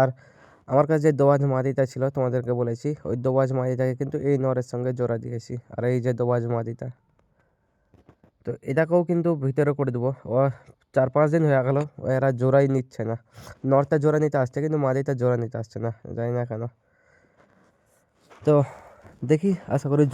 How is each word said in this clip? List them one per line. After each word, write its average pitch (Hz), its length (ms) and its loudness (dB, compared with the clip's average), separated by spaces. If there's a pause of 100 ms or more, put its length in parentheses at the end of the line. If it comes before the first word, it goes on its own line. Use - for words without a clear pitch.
আর 131 80 4 (600)
আমার 143 200 4
কাছে 151 180 2
যে 151 140 6
দোবাজ 139 220 6 (100)
মাদিটা 131 400 0
ছিল 127 100 -4 (140)
তোমাদেরকে 123 440 -2
বলেছি, 117 280 -4 (200)
ওই 113 80 -2 (100)
দোবাজ 131 220 2 (100)
মাদিটাকে 127 420 -2
কিন্তু 143 160 -4 (120)
এই 143 160 2
নরের 127 280 -2
সঙ্গে 123 260 -4
জোড়া 120 260 -2
দিয়েছি। 120 300 -10 (200)
আর 117 160 -6
এই 127 140 0
যে 127 160 0
দোবাজ 123 220 0 (120)
মাদিটা, 117 340 -6 (1600)
তো 120 40 -6 (200)
এটাকেও 165 300 2 (100)
কিন্তু 170 200 0 (140)
ভিতরে 143 340 0
করে 135 160 0
দেবো। 123 160 -2 (240)
ও - 20 2 (580)
চার 131 200 2
পাঁচ 151 200 4
দিন 165 140 2
হয়ে 135 180 4
গেল, 135 120 0 (240)
ও - 20 -12 (120)
এরা 135 120 2 (120)
জোড়াই 135 340 4
নিচ্ছে 127 360 -4
না। 117 60 -4 (540)
নরটা 139 340 2
জোড়া 151 200 2
নিতে 147 180 -2
আসছে, 123 220 -4
কিন্তু 156 220 -2
মাদিটা 139 340 0
জোড়া 123 220 2
নিতে 113 160 -8
আসছে 113 260 -10
না, 117 60 -2 (260)
জানি 117 220 -4
না 123 120 -2
কেন। 110 120 -8 (1800)
তো 151 80 6 (760)
দেখি, 160 200 2 (240)
আশা 139 180 -2
করি 147 220 6